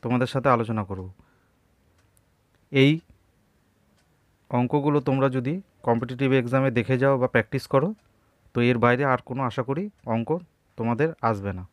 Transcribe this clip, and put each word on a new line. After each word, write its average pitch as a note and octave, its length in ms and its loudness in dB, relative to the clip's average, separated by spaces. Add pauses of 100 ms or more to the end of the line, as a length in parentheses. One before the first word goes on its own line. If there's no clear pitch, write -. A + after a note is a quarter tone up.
তোমাদের B2 320 0
সাথে C3+ 220 0
আলোচনা A2+ 340 -2
করব। F#2+ 160 -10 (1800)
এই C#3 80 6 (1700)
অঙ্কগুলো C#3+ 400 0 (100)
তোমরা C3+ 280 2
যদি C3 180 -4 (320)
কম্পিটিটিভ A#2+ 420 0 (120)
এক্সামে C3 380 0
দেখে B2+ 240 0
যাও C#3 200 4
বা B2+ 120 0
প্র্যাকটিস B2+ 380 0
করো, C#3+ 160 2 (640)
তো - 60 -4 (100)
এর B2 160 2
বাইরে B2 280 4
আর B2 160 0
কোনো B2+ 120 -8 (100)
আশা B2+ 180 -6
করি D3 160 -4 (300)
অঙ্ক A2+ 140 -2 (500)
তোমাদের A#2 300 0 (220)
আসবে G2+ 280 -4
না। F#2 140 -12